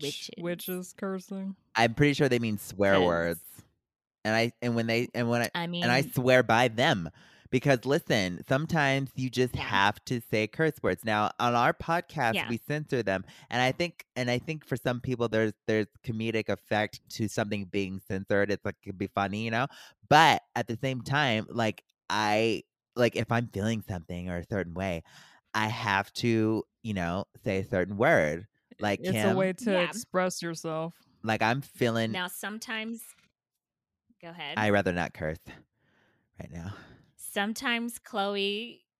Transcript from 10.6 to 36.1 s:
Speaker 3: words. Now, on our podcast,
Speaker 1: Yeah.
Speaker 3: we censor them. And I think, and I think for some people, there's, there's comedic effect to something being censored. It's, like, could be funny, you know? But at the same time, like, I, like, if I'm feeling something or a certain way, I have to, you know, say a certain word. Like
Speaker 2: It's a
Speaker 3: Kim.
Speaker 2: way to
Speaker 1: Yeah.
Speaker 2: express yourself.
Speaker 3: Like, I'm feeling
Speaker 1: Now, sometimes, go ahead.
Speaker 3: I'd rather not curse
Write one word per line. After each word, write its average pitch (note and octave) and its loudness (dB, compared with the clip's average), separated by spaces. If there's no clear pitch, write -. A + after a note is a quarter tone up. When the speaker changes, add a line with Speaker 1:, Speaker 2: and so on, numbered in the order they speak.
Speaker 3:
words. F#2 0
Now, G#2+ 2
on A#2+ 2
our B2+ 4
podcast, D3 -2
Speaker 1:
Yeah. D#3+ -4
Speaker 3:
we A#2 -4
censor C#3+ -4
them. F#2+ -2
And A#2+ 0
I B2+ 4
think, E3+ -4
and B2 -2
I B2 0
think D#3 -8
for C3+ -4
some B2 -4
people, A#2 -2
there's, A2 2
there's G#2+ 2
comedic A2+ -2
effect G#2+ -2
to G#2+ -4
something G#2 -4
being F#2+ -4
censored. G2+ 0
It's, F#2+ -2
like, - -6
could G2 -10
be G2 -4
funny, G2+ -2
you A2+ -4
know? B2 0
But D3 8
at A#2 -2
the A2+ -4
same C3 -4
time, C3 0
like, A2 -2
I, G#2+ 2
like, A#2+ 2
if A2+ -2
I'm A#2+ 0
feeling G#2+ -2
something F2 -8
or F2 -4
a F2 -6
certain F2 -4
way, F2+ -4
I A2 0
have A2 0
to, A2 2
you G#2+ -6
know, F2+ -2
say G2 0
a F#2+ -4
certain F#2+ 0
word. G2 2
Like G#2 0
Speaker 2:
It's F#3 -4
a - 0
Speaker 3:
Kim. F#3 2
Speaker 2:
way F#3 2
to G#3+ -4
Speaker 1:
Yeah. F3+ 2
Speaker 2:
express F#3 -4
yourself. D#3+ -6
Speaker 3:
Like, A2 0
I'm B2 2
feeling A2+ 0
Speaker 1:
Now, F3+ -4
sometimes, A3 -10
go E3+ -16
ahead. D#3 -8
Speaker 3:
I'd G#2+ 4
rather F#2+ 4
not F2 -4
curse D#2+ -4